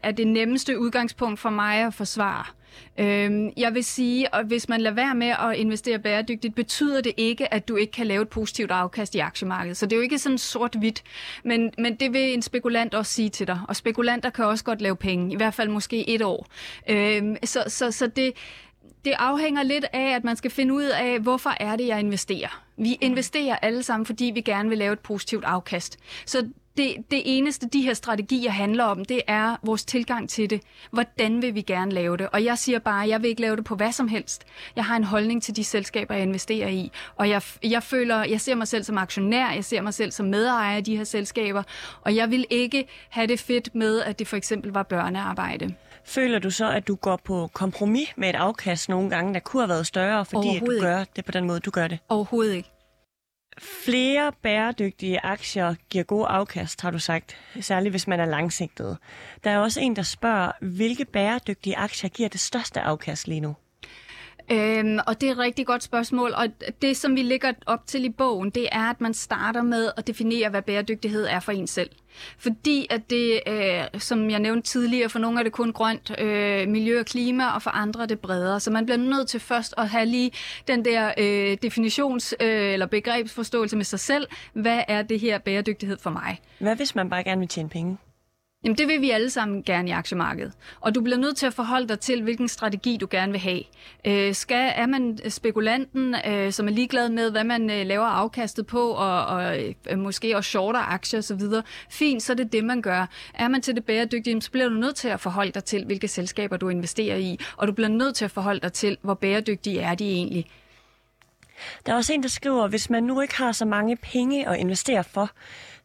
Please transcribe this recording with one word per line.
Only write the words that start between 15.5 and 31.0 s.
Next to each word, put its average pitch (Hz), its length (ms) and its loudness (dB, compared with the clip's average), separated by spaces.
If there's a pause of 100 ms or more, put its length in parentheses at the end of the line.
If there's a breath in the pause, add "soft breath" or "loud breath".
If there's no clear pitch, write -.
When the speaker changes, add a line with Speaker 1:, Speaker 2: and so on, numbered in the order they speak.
Speaker 1:
fald 220 160 0
måske 214 400 -2
et 226 120 2
år. 190 260 -2 (420 loud breath)
Øhm, 208 540 2
så, 240 240 0
så, 233 240 -2
så 240 160 0
det, 262 260 2 (720 loud breath)
det 277 140 2
afhænger 285 440 2
lidt 285 300 0
af, 262 220 0
at 240 80 -2
man 233 120 0
skal 247 160 -4
finde 262 220 2
ud 285 120 2
af, 247 340 2
hvorfor 247 400 0
er 208 160 -2
det, 247 120 0
jeg 214 120 2
investerer. 202 640 -2 (160)
Vi 220 120 2 (120)
Speaker 2:
Mm. 269 60 2
Speaker 1:
investerer 262 480 0
alle 233 280 0
sammen, 220 220 -2
fordi 247 280 -2
vi 233 80 -2
gerne 214 280 0
vil 226 80 2
lave 202 160 2
et 214 60 -4
positivt 208 460 -4
afkast. 180 520 -2 (280 loud breath)
Så 254 220 0 (300)
det, 269 180 2 (160)
det 277 140 2
eneste, 269 440 2
de 277 120 4
her 254 120 2
strategier 226 580 0
handler 202 320 2
om, 196 220 0
det 247 220 0
er 214 360 2
vores 220 220 0
tilgang 240 440 -2
til 214 200 0
det. 208 120 0 (300 loud breath)
Hvordan 226 500 0